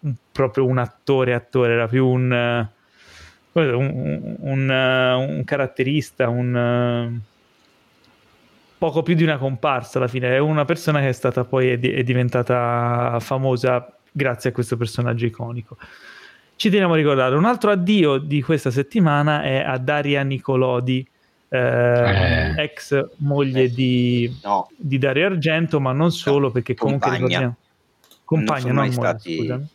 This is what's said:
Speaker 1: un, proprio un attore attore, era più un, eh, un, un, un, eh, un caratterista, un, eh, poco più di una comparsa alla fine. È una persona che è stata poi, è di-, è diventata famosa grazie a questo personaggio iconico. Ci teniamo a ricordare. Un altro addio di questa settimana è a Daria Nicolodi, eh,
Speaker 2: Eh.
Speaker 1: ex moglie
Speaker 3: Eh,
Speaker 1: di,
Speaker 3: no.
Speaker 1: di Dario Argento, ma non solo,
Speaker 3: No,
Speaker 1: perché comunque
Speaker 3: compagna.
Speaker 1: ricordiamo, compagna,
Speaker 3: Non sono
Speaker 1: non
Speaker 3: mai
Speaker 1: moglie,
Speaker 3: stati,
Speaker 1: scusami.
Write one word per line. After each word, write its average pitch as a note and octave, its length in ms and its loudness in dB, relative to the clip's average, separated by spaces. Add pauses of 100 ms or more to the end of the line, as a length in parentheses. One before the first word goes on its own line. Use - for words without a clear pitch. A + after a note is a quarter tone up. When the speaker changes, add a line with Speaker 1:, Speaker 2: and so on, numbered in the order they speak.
Speaker 1:
un, D3 120 -4 (200)
proprio C3+ 320 0
un B2+ 140 2
attore B2 540 0
attore, A#2+ 400 0
era A#2 140 0
più C3 180 2
un, B2+ 280 2
eh, A#2+ 340 0 (880)
un, D3+ 200 2
un, C#3 680 -4
un, C3+ 300 -2
eh, C3 440 2
un C3+ 320 -2
caratterista, C3+ 840 -2
un, B2 280 -2
eh, A#2+ 640 -2 (1600)
poco D#3+ 240 -2
più E3 140 2
di E3 80 4
una D#3 140 2
comparsa C3 600 -2
alla B2 120 0
fine. B2+ 260 -2
È C3+ 40 4
una D3+ 260 2
persona D#3 340 0
che C#3 100 2
è B2 40 0
stata B2 320 0
poi, B2+ 240 2
è B2 80 0
di-, B2 160 0
è C3 100 0
diventata A#2+ 1160 0
famosa B2+ 680 0 (240)
grazie C3 380 -2
a A#2+ 40 -8
questo B2 240 -4
personaggio A#2 480 -4
iconico. A#2 520 -8 (800)
Ci - 140 0
teniamo F#3 240 2
a D#3+ 40 4
ricordare. C3+ 380 2
Un D#3+ 100 4
altro A3 260 2
addio F3+ 460 2
di D3 240 -2
questa C#3 300 -2
settimana D3 720 2
è C3+ 160 -2
a C3 180 -2
Daria C#3+ 460 0
Nicolodi, B2+ 840 0 (440)
eh, C3 80 -2
Speaker 2:
Eh. A#2+ 1040 2
Speaker 1:
ex - 420 -2 (120)
moglie C#3 460 0
Speaker 3:
Eh, B2 80 2
Speaker 1:
di, B2 720 0
Speaker 3:
no. G2+ 320 -2
Speaker 1:
di C#3 220 -4
Dario C3+ 280 0
Argento, D#3+ 540 0
ma C3+ 120 0
non D#3 200 2
solo, C#3 360 0
Speaker 3:
No, A#2+ 40 -2
Speaker 1:
perché A#2+ 240 -4
comunque C#3 340 0
Speaker 3:
compagna. A#2+ 180 -2
Speaker 1:
ricordiamo, A#2+ 280 0 (680)
compagna, D#3+ 280 0
Speaker 3:
Non C#3 100 -2
sono B2 120 -2
Speaker 1:
non C#3 120 2
Speaker 3:
mai B2+ 100 -2
Speaker 1:
moglie, A#2+ 140 0 (100)
Speaker 3:
stati, E2+ 180 -8
Speaker 1:
scusami. C3 380 -4